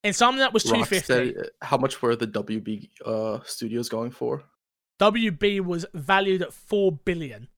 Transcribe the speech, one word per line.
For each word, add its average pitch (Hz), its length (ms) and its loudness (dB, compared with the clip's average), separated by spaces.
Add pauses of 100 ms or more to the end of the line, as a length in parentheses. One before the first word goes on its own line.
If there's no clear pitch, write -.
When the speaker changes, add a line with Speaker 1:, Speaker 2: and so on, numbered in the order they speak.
Speaker 1:
Insomniac 247 480 2
was 220 100 2
two 226 220 2
fifty. 180 280 0 (200)
Speaker 2:
Rocksteady, - 160 -8 (140)
how - 160 0
much 131 220 0
were 117 140 2
the 117 140 -2
W 107 320 -4
B, 104 300 -8 (140)
uh, 110 400 -4
studios 117 440 -6
going 113 240 -4
for? 127 320 -6 (540)
Speaker 1:
W 214 340 4
B 202 280 0
was 175 240 -2 (100)
valued 190 480 2
at 147 100 -6
four 196 400 0
billion. 139 640 -6